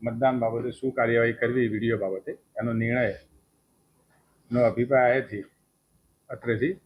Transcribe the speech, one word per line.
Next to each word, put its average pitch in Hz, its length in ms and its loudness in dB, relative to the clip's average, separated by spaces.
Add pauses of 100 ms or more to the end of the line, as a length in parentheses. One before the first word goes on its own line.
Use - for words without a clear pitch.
મતદાન 120 380 -2
બાબતે 117 320 -2
શું 131 200 -6
કાર્યવાહી 117 420 2
કરવી, 120 340 0
વીડિયો 110 300 -2
બાબતે 95 340 -6
એનો 113 420 -6
નિર્ણયનો - 1900 -6
અભિપ્રાય 123 520 4
આયાથી 110 320 -2 (840)
અત્રેથી 117 420 -2 (140)